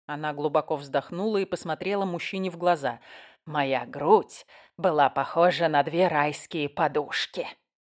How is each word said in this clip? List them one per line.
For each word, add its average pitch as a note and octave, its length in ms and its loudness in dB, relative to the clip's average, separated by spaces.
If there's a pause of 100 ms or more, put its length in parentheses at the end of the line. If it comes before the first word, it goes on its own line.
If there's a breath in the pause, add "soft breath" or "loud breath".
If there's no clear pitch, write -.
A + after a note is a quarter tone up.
Она D3+ 260 -6
глубоко D3 440 0
вздохнула D#3+ 600 -2
и F#3+ 80 0
посмотрела F#3 580 -4
мужчине F#3+ 440 -4
в E3+ 80 -10
глаза. D3+ 440 0 (440 loud breath)
«Моя C3+ 420 -2
грудь D3 600 2 (320 loud breath)
была D3+ 320 4
похожа E3 560 2
на D3 160 4
две E3 240 2
райские D3+ 640 -2
подушки». D3 800 -2 (460)